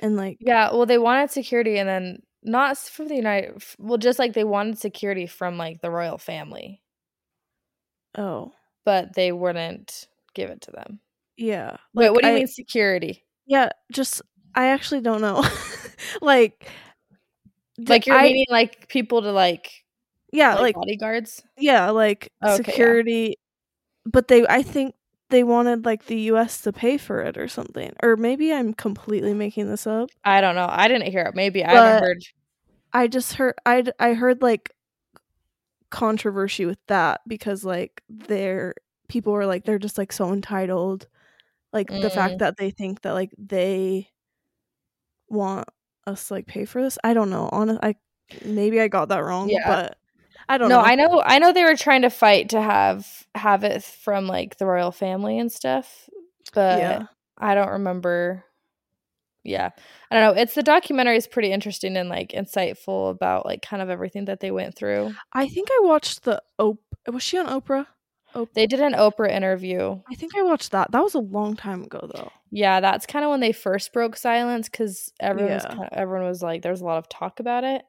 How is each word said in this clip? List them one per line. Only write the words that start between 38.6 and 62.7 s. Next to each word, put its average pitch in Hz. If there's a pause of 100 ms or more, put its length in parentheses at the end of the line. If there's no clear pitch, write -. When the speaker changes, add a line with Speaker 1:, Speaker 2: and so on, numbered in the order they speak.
Speaker 1:
people 214
were 202
like, 190
they're 214
just, 208
like, 196
so 185
entitled. 190 (640)
Like, 202
the 196
fact 185
Speaker 2:
Mm. 190
Speaker 1:
that 196
they 196
think 196
that, -
like, 185
they 190 (1200)
want 196 (400)
us 196
to, 202
like, 190
pay 208
for 247
this. 269
I 233
don't 214
know. -
Hone-, 220
I, 214 (480)
maybe 214
I 220
got 196
that 180
wrong, 185
Speaker 2:
Yeah. 202
Speaker 1:
but - (520)
I 269
don't 240
Speaker 2:
No, 247
Speaker 1:
know. -
Speaker 2:
I 233
know, 320
I 262
know 349
they 359
were 320
trying 262
to 247
fight 208
to 220
have, 196 (100)
have 208
it 208
from, 196
like, 185
the 196
royal 180
family 202
and 233
stuff, - (440)
but 185
Speaker 1:
Yeah. 180 (300)
Speaker 2:
I 202
don't 196
remember. 180 (1000)
Yeah. 95 (400)
I -
don't 214
know. 214
It's, 233
the 294
documentary 262
is 240
pretty 208
interesting 196
and, 180
like, 180
insightful 190